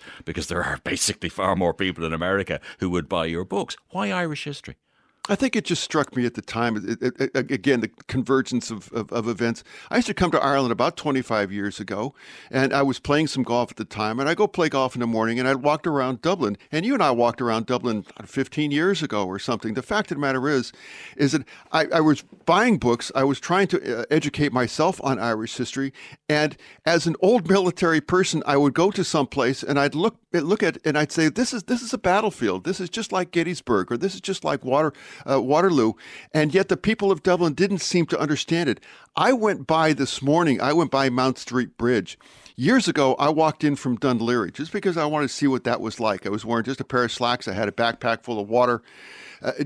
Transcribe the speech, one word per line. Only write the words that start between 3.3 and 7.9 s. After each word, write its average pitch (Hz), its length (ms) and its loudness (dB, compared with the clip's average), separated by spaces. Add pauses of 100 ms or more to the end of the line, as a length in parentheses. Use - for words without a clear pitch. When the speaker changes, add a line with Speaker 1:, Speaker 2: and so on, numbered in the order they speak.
Speaker 1:
books. - 320 -6 (140)
Why 196 180 -4
Irish 175 340 -4
history? - 320 -12 (520)
Speaker 2:
I 202 80 2
think 262 180 0
it 226 120 0
just - 180 -2
struck - 320 0
me 123 80 2
at 117 100 -2
the 107 80 -8
time, 113 340 -2
it, 104 260 -4
it, 123 180 -2
it, 135 320 -2
again, 127 300 2
the 110 80 -4 (180)